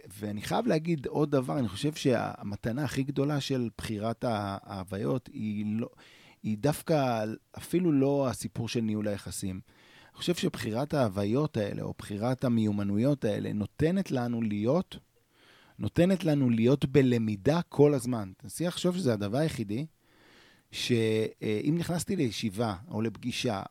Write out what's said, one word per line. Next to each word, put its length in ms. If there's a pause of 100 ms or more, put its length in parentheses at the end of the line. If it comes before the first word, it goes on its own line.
(200)
ואני 220
חייב 260
להגיד 400
עוד 240
דבר, 280
אני 80
חושב 260
שהמתנה 920
הכי 200
גדולה 380
של 360
בחירת 460
ה-, 400
ההוויות 720
היא 320 (140)
לא, 100 (540)
היא 140
דווקא 680 (320)
אפילו 340
לא 380
הסיפור 400
של 120
ניהול 260
היחסים. 520 (520)
אני 60
חושב 180
שבחירת 580
ההוויות 640
האלה, 240
או 160
בחירת 460
המיומנויות 840
האלה, 280
נותנת 580
לנו 300
להיות, 560 (840)
נותנת 440
לנו 260
להיות 360
בלמידה 760
כל 320
הזמן. 440
תנסי 300
לחשוב 280
שזה 180
הדבר 240
היחידי, 480 (840)
שאם 1080
נכנסתי 360
לישיבה, 600 (160)
או 100
לפגישה, 680